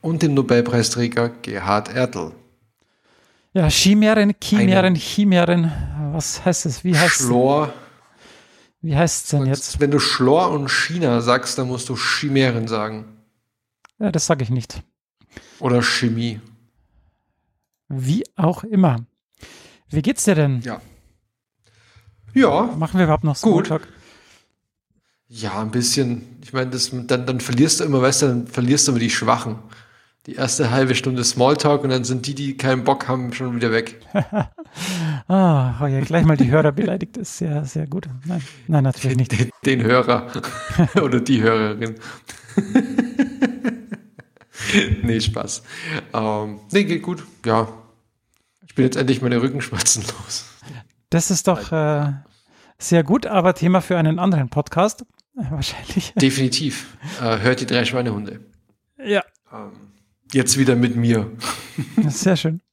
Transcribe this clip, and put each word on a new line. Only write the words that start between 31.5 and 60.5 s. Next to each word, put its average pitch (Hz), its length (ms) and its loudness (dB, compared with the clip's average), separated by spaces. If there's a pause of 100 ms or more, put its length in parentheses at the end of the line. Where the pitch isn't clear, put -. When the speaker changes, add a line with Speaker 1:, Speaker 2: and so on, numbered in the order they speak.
Speaker 1:
und 139 80 -2
dann 127 140 0
sind 123 220 -4
die, 139 80 -6
die 139 220 -6
keinen 127 280 0
Bock 123 240 0
haben, 123 240 -4
schon 123 240 -6
wieder 117 160 0
weg. 113 280 -2 (120)
Speaker 2:
<laughs> - 380 -2 (800)
Ah, 147 540 2
oh 147 40 -2
ja, 135 160 0
gleich 160 220 2
mal 156 120 6
die 135 140 4
Hörer 151 200 4
beleidigt, 165 460 -4
ist - 220 -12
sehr, 151 260 -4
sehr 156 240 -6
gut. 156 200 -8 (180)
Nein, 175 160 -6 (260)
nein, 147 160 4
natürlich 131 320 0
Speaker 1:
Den, - 0 -
Speaker 2:
nicht. 123 160 0
Speaker 1:
den, 120 180 0 (140)
den 135 180 2
Hörer 120 480 2 (320)
<laughs> 170 400 2
oder 127 180 2
die 120 220 2
Hörerin. 110 540 0 (580)
<laughs> 202 220 0 (2250)
Nee, 113 180 0
Spaß. - 420 -6 (500)
Ähm, 107 480 -4 (100)
nee, 202 140 4
geht - 180 -4
gut. - 220 -8 (200)
Ja. 113 240 2 (1000)
Ich - 80 -20
bin 131 100 2
jetzt 127 120 0
endlich 131 260 0
meine 120 200 0
Rückenschmerzen 127 600 -2
los. - 400 -12 (640)
Speaker 2:
Das 165 200 0
ist 185 180 0
doch, 160 240 -2
äh, 151 400 0 (640)
sehr 170 240 2
gut, 180 240 0
aber 185 280 2
Thema 180 260 2
für 180 160 -2
einen 160 220 2
anderen 175 300 2
Podcast. 170 540 -2 (340)
Äh, 180 140 -6
wahrscheinlich. - 640 -6
Speaker 1:
Definitiv. 135 840 0 (240)
Äh, 113 200 0
hört 127 200 2
die 127 60 -6
drei 123 180 0
Schweinehunde. 117 560 -6 (640)
Speaker 2:
Ja. 202 220 -2 (280)
Speaker 1:
Ähm, 107 200 -16 (600)
jetzt 131 260 2